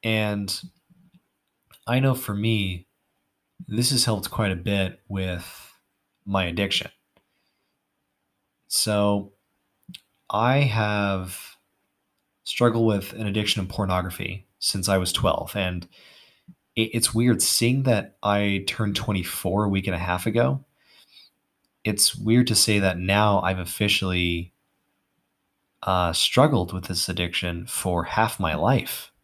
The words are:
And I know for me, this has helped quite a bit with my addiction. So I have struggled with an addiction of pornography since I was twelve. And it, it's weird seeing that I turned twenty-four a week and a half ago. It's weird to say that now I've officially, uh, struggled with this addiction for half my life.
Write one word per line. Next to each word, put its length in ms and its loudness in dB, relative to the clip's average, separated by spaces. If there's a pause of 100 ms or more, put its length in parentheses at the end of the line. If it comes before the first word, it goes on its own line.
And 580 -2 (1300)
I 120 2
know 140 4
for 220 -4
me, 500 0 (840)
this 220 0
has 160 0
helped 240 -2
quite 220 0
a 40 -2
bit 520 -2
with 560 -6 (680)
my 140 0
addiction. 480 -2 (1800)
So 640 0 (1000)
I 280 4
have 1000 -2 (880)
struggled 420 2
with 280 0
an 140 -6
addiction 340 0
of 80 -4
pornography 760 -4 (140)
since 300 -2
I 80 4
was 160 0
twelve. 420 0
And 320 -2 (880)
it, 180 2
it's 200 0
weird 280 4
seeing 420 2
that 380 0
I 460 0
turned 300 -2
twenty-four 680 -2
a 60 0
week 180 0
and 80 -2
a 40 -4
half 260 -2
ago. 400 0 (1200)
It's 280 0
weird 340 4
to 80 2
say 240 4
that 200 2
now 400 4
I've 200 -2
officially, 920 -2 (1300)
uh, 300 2
struggled 600 2
with 140 -6
this 200 -4
addiction 600 -4
for 360 -2
half 340 0
my 180 0
life. 580 0 (100)